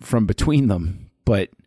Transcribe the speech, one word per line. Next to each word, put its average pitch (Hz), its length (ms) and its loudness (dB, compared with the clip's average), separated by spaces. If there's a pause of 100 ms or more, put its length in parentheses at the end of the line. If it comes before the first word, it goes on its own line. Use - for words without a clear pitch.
from 113 260 0
between 139 420 2
them, 90 420 -4 (140)
but 101 260 0 (160)